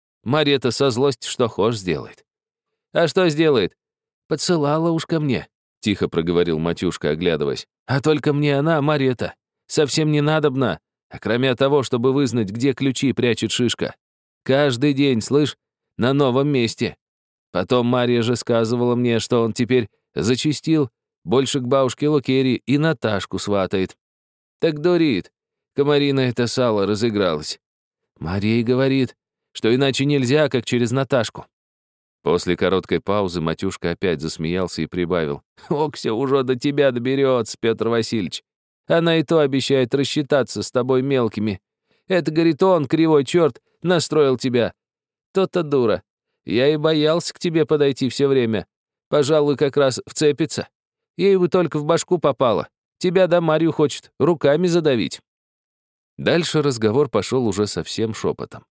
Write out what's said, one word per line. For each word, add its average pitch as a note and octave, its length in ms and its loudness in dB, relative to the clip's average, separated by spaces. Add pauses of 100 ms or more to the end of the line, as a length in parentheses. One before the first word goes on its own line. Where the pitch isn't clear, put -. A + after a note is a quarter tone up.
(220)
Марья-то C#3 480 0
со C#3 200 0
злости B2+ 360 -2
что A#2+ 220 -2
хошь A2+ 280 -2
сделает». E2+ 480 -8 (680)
«А D#3+ 160 0
что F#3 200 2
сделает?» D3 480 0 (520)
«Подсылала D#3+ 600 0
уж E3 160 -2
ко E3 120 -2
мне», C3 300 -2 (320)
тихо G2 280 -2
проговорил E2+ 500 0
Матюшка, E2+ 520 -4
оглядываясь. D2+ 560 -2 (200)
«А C3 140 -2
только D3+ 320 0
мне C#3+ 240 0
она, D3+ 240 0
Марья-то, C3+ 540 -2 (320)
совсем D#3 460 0
не D3 80 2
надобна, C#3+ 580 0 (320)
а - 80 -18
кроме B2 380 0
того, C#3 260 2
чтобы B2 300 0
вызнать, A#2+ 380 0
где A#2+ 240 -2
ключи C3+ 380 0
прячет A#2 380 0
Шишка. - 460 -2 (480)
Каждый C#3 480 2
день, C3+ 280 2
слышь, C#3 360 0 (400)
на B2 160 0
новом C#3 360 2
месте. A#2+ 480 -2 (540)
Потом A#2 360 0
Марья B2 360 2
же A#2 140 0
сказывала A#2+ 580 0
мне, A#2+ 240 0
что A#2 240 0
он A2+ 100 -2
теперь A#2+ 360 0 (260)
зачистил, C3 760 0 (340)
больше B2+ 340 0
к B2+ 80 -6
бабушке C3+ 420 0
Лукерье C3 480 2
и C#3 220 -2
Наташку A2+ 600 -2
сватает. F#2+ 580 -2 (640)
Так D#3 200 -2
дурит, D#3+ 520 0 (420)
комариное C#3+ 560 2
это A#2+ 180 -2
сало A2 380 0
разыгралось. G2 720 -2 (580)
Марья G2+ 380 -2
и A#2+ 80 0
говорит, C3 520 0 (360)
что A2+ 200 0
иначе C#3 320 0
нельзя, C#3+ 440 2
как B2 160 -2
через A#2+ 260 0
Наташку». B2+ 560 -2 (760)
После F2 340 0
короткой F2+ 440 0
паузы G2 400 -2
Матюшка E2+ 520 -4
опять E2+ 280 -2
засмеялся E2 640 -4
и D2+ 40 -4
прибавил: E2 560 -4 (260)
«Окся D3 440 -4
уже C3+ 300 0
до B2+ 140 -2
тебя C#3+ 340 0
доберётся, B2+ 720 0
Пётр A2+ 280 -2
Васильевич. A2+ 540 -4 (460)
Она E3 300 2
и D#3+ 40 2
то E3 160 2
обещает C3+ 560 0
рассчитаться C#3 680 0
с - 100 -8
тобой B2+ 300 0
мелкими. A2 580 -2 (480)
Это, E3 240 0
говорит, E3 300 2
он, F3 240 4
кривой D#3 380 2
чёрт, D#3+ 380 0 (200)
настроил D3+ 540 2
тебя. A#2+ 360 0 (600)
То-то F3+ 300 0
дура. B2+ 400 0 (420)
Я B2 240 0
и D#3 80 2
боялся D#3 560 0
к - 60 -18
тебе D#3+ 260 0
подойти C#3 440 0
всё C#3 180 0
время. A#2+ 400 2 (420)
Пожалуй, D3 480 2
как C#3+ 200 0
раз C3+ 300 2
вцепится. - 640 -2 (480)
Ей F#3+ 200 4
бы F3+ 120 2
только E3+ 300 0
в D3 60 -6
башку E3 340 0
попало. B2 500 0 (300)
Тебя F3+ 300 2
да F3 120 4
Марью D#3+ 320 2
хочет - 460 -2
руками D#3 480 2
задавить». D3+ 540 0 (960)
Дальше D3+ 460 0
разговор B2 460 0
пошёл - 380 -2
уже G2+ 220 -2
совсем A2 440 -6
шёпотом. - 580 -8